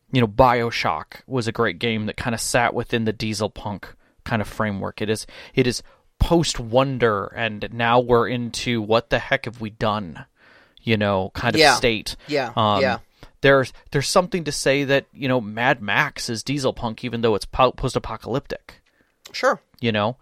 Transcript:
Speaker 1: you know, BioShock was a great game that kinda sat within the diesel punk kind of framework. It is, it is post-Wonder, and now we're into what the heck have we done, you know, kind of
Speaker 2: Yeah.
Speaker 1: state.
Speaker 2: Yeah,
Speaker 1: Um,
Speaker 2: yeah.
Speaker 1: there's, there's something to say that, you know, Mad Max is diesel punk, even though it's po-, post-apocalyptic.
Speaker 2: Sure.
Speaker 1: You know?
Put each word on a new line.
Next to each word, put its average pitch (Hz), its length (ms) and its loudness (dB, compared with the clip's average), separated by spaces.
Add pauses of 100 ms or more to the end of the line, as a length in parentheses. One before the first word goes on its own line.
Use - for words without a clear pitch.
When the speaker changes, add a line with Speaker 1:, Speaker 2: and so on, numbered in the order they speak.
(140)
Speaker 1:
you 131 80 4
know, 117 60 4
BioShock 117 1000 2
was 120 200 -4
a 113 40 -4
great 107 280 0
game 110 260 -2
that 101 100 -6
kinda 117 220 -6
sat - 360 0
within 117 300 -2
the 110 80 -2
diesel 107 380 -4
punk - 440 -12 (300)
kind 113 180 -2
of 101 60 -6
framework. 98 540 -6
It 104 80 -4
is, 110 160 -2 (300)
it 127 120 4
is 120 160 -4 (360)
post-Wonder, 123 1080 2 (100)
and 107 380 -6
now 120 260 4
we're 117 280 4
into 120 540 -4
what 107 280 2
the 123 100 0
heck - 260 -2
have 110 160 -10
we 110 80 -8
done, 104 560 -4 (560)
you 113 160 0
know, 101 360 2
kind 120 220 0
of 156 40 4
Speaker 2:
Yeah. 143 160 8
Speaker 1:
state. 113 400 -2 (120)
Speaker 2:
Yeah, 135 280 -2
Speaker 1:
Um, 104 260 4
Speaker 2:
yeah. 123 160 0 (440)
Speaker 1:
there's, 139 300 6 (200)
there's 139 180 0
something 180 360 2
to 147 60 -4
say 143 320 2
that, 135 300 2
you 131 140 -6
know, 127 140 2
Mad 117 400 0
Max 120 480 -2
is 113 140 -6
diesel 135 300 -2
punk, 113 300 -8
even 117 180 -6
though 113 140 4
it's 95 100 -4
po-, - 280 -10
post-apocalyptic. - 1080 -8 (500)
Speaker 2:
Sure. - 300 -2 (180)
Speaker 1:
You 117 120 0
know? 107 300 0